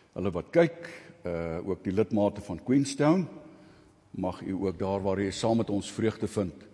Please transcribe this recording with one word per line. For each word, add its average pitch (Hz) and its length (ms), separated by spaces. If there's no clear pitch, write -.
hulle 92 160
wat 82 160
kyk, 165 400
uh, 85 420
ook 92 160
die 95 100
lidmate 101 480
van 85 220
Queenstown. 143 640
Mag 92 300
u 92 120
ook 87 140
daar 98 220
waar 95 180
u 101 80
is, 92 120
saam 113 180
met 113 120
ons 101 220
vreugde 110 360
vind 95 460